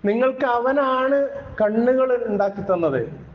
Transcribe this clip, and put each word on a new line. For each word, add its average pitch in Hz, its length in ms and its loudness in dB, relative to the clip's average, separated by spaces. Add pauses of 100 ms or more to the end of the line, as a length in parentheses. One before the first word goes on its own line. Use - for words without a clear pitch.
നിങ്ങൾക്ക് 262 420 0
അവനാണ് 262 800 2 (340)
കണ്ണുകൾ 240 640 2
ഉണ്ടാക്കി 202 340 -2
തന്നത്. 160 760 -2